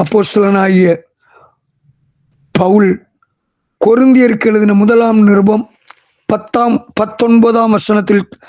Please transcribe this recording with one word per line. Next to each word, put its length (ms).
அப்போஸ்தலனாகிய 960
பவுல் 540
கொரிந்தியருக்கு 600
எழுதின 280
முதலாம் 460
நிருபம் 480
பத்தாம், 680
பத்தொன்பதாம் 800
வசனத்தில், 580